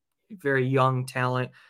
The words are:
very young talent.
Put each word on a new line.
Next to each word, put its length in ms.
very 360
young 380
talent. 460